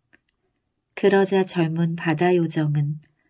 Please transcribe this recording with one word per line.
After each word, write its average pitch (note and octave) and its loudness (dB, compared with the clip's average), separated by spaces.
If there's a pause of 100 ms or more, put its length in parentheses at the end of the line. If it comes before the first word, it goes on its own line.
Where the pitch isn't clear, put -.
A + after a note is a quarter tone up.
(960)
그러자 G3 2
젊은 E3 -2
바다 E3+ 0
요정은 D3+ -2 (300)